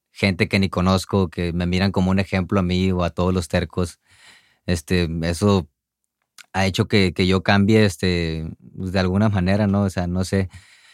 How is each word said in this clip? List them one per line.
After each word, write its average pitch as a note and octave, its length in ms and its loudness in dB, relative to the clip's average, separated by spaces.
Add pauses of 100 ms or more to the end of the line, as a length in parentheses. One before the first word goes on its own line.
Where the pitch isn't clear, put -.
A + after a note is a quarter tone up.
(120)
gente G2 360 0
que G#2 120 -2
ni F#2+ 100 0
conozco, F#2 600 0
que F2 220 -4
me F2 140 -2
miran F#2 260 0
como F#2 200 2
un F#2+ 80 2
ejemplo F#2+ 420 0
a - 20 0
mí F#2 300 0
o F2+ 100 0
a E2+ 60 0
todos F2+ 240 -2
los F#2 160 -2
tercos. F2+ 500 -4 (680)
Este, F2 440 -2 (140)
eso F2 440 2 (840)
ha G2 120 -2
hecho G2 220 0
que, F#2+ 260 2
que F#2+ 140 0
yo F#2 160 2
cambie, G#2+ 420 4
este, E2+ 640 -2 (260)
pues, F#2 160 -8
de F#2+ 80 0
alguna F#2+ 300 2
manera, G2 380 0
¿no? G2+ 160 2
O G2 80 0
sea, F2+ 160 -6
no F2+ 160 -2
sé. F#2 260 -2 (440)